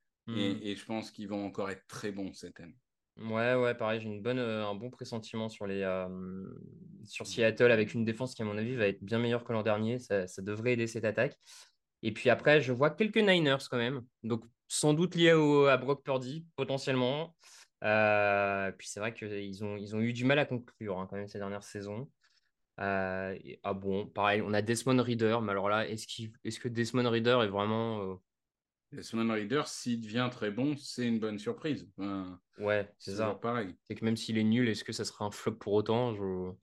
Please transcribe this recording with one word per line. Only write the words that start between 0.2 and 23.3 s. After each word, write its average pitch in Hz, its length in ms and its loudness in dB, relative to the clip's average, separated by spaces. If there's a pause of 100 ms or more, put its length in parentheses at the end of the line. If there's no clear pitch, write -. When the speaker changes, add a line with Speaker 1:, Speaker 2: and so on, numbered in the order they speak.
Speaker 1:
Et, - 20 -8 (240)
Speaker 2:
Hmm. 107 80 -6
Speaker 1:
et 101 120 -4
je - 80 -12
pense 110 280 -6
qu'ils 104 160 -10
vont 101 180 -4
encore 98 240 -4
être 95 180 -10
très - 240 -8
bons 95 220 -8
cette - 260 -16
année. 85 160 -18 (420)
Speaker 2:
Ouais, 113 360 0
ouais, 123 220 2
pareil, 113 260 -2
j'ai 110 60 -8
une 104 160 -8
bonne, 123 160 -2
euh, 110 260 -2
un 101 80 -4
bon 110 160 -10
pressentiment 113 580 -8
sur 107 200 -10
les, 98 160 -2
euh, 92 240 -2 (960)
sur - 240 -12
Seattle, 117 440 4
avec 107 220 4
une 117 100 0
défense 113 300 -2
qui, - 80 -8
à 110 40 -2
mon 104 120 -2
avis, 117 180 -4
va 110 120 2
être 98 160 -2
bien 110 160 0
meilleure 120 240 0
que 120 100 -4
l'an 110 80 0
dernier. 110 380 0
Ça, 101 260 0
ça 95 160 -10
devrait 107 320 0
aider 117 140 2
cette 113 180 -4
attaque. 113 320 0 (640)
Et 113 100 -2
puis 117 200 4
après, 147 300 6
je 127 120 0
vois 139 160 4
quelques 214 280 0
Niners 175 400 6 (120)
quand 127 80 -2
même. 120 260 -2 (200)
Donc, 113 200 -2 (240)
sans 151 280 2
doute 180 180 0
liés 165 200 8
au, 147 340 8
à 131 100 8
Brock 131 260 -2
Purdy, 135 520 -4
potentiellement. 135 800 -2 (480)
Euh, 101 960 4
puis - 100 -18
c'est - 120 -10
vrai 113 120 -4
qu'ils 101 520 -8
ont, 104 120 -4
ils 104 200 -8
ont 110 40 0
eu 117 140 0
du 120 100 -4
mal 139 140 4
à 143 80 4
conclure, 107 540 -6
hein, 95 100 -6
quand 98 60 -10
même 101 120 -8
ces 104 120 -10
dernières 101 240 -6
saisons. 104 480 -10 (680)
Euh, 95 640 -2